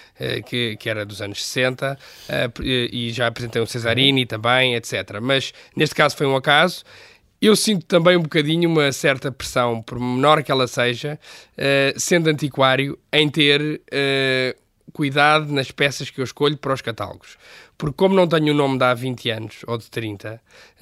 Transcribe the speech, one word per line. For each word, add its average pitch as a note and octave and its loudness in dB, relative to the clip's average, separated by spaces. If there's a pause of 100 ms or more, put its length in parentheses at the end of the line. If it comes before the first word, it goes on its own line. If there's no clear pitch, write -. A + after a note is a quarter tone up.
(200)
eh, B2 -6
que, A#2+ -4
que A2+ -8
era G#2+ -4
dos G2+ -12
anos G2+ -8
sessenta, C3 -2 (300)
eh, C3+ -2 (420)
e A#2 -6
já A#2+ 0
apresentei A#2 -4
um A2+ -2
Cesarini B2 2
também, A#2+ 0
etcétera. G#2+ -6
Mas C3+ -2 (220)
neste D3 -2
caso D3 2
foi D3 0
um C3+ 2
acaso. D3+ 2 (560)
Eu G#3 4
sinto G3+ 0
também F3+ 4
um E3+ 0
bocadinho D#3+ 0
uma D3+ 2
certa C3+ -2
pressão, A#2+ -2
por A#2+ -10
menor C3 2
que C#3 -4
ela C3 0
seja, B2 -4 (360)
eh, C#3 2
sendo E3+ 2
antiquário, C3+ 0 (160)
em D3+ 4
ter, D3 2 (120)
eh, C3+ 0 (360)
cuidado D3 2
nas C3+ 0
peças C#3+ -2
que - -10
eu C3 -2
escolho D3 -2
para C3+ -2
os B2+ -6
catálogos. G2+ -10 (400)
Porque D3+ -4
como F#3+ 4
não F3+ 6
tenho D#3 2
o D3 2
nome C3+ 2
de C3 2
há B2 4
vinte B2 -6
anos, A2 -6 (100)
ou A#2 -4
de A2 -12
trinta, A2 -10 (400)